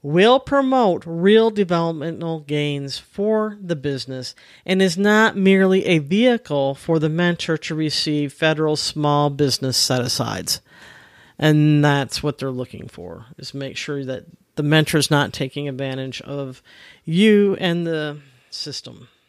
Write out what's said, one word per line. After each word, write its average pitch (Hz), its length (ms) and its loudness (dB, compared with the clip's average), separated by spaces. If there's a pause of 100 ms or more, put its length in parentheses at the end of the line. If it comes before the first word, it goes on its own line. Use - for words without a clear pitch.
will 185 360 4
promote 262 680 2
real 202 440 4
developmental 165 880 -2
gains 143 580 -4
for 214 640 -2
the 175 140 -4
business 131 600 -8 (320)
and 190 160 2
is 180 160 0
not 214 400 2
merely 190 480 4
a 170 120 2
vehicle 156 760 0
for 165 240 0
the 156 100 0
mentor 170 480 0
to - 180 -8
receive 151 580 -2
federal 156 440 0
small 147 540 0
business 135 460 -2
set-asides. 113 840 -2 (760)
And 151 440 4
that's 143 400 0
what 147 160 -4
they're 135 120 -6
looking 123 380 -10
for, 90 380 -16 (120)
is 139 160 -16
make 135 220 -10
sure 143 280 -8
that 127 220 -10 (280)
the 156 80 -4
mentor's 151 480 2
not 143 220 2
taking 143 340 -8
advantage 135 540 -8
of 135 420 -10 (420)
you 202 540 4
and 170 280 -2
the 151 340 -6 (300)
system. - 580 -14 (200)